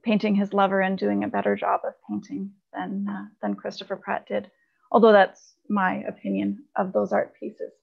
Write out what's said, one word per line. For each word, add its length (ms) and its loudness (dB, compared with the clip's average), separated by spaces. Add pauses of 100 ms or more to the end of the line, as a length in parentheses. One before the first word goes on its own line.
painting 320 0
his 180 0
lover 280 2
and 160 0
doing 260 -2
a 40 -4
better 280 -2
job 300 -2
of 80 -6 (160)
painting 420 -8 (220)
than, 360 -6
uh, 160 -10 (160)
than 140 -4
Christopher 400 -10
Pratt 320 -8
did. 240 -6 (400)
Although 200 8
that's 440 4 (140)
my 340 -2
opinion 600 -4 (100)
of 180 -2
those 180 -2
art 280 -2
pieces 440 -12